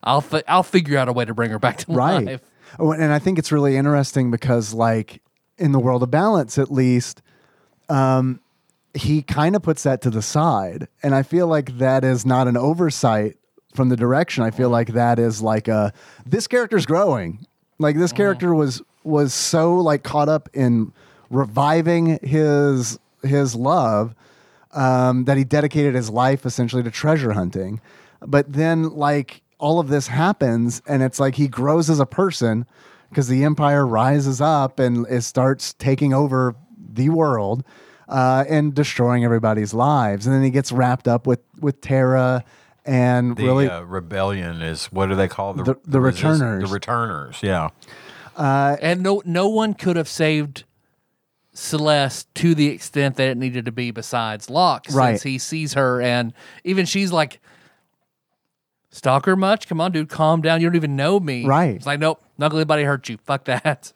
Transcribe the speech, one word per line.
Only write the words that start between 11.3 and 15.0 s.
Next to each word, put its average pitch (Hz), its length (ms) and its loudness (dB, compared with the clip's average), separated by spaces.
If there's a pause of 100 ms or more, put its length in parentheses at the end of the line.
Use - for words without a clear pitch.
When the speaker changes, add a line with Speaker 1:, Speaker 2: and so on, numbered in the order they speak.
Speaker 2:
like 131 320 -2
that 131 260 2
is 127 200 0
not 127 220 2
an 123 80 2
oversight 127 800 0 (380)
from 131 160 2
the 123 80 2
direction. 127 480 0
I 113 60 -2
feel 127 180 0
like 117 240 0
that 120 260 2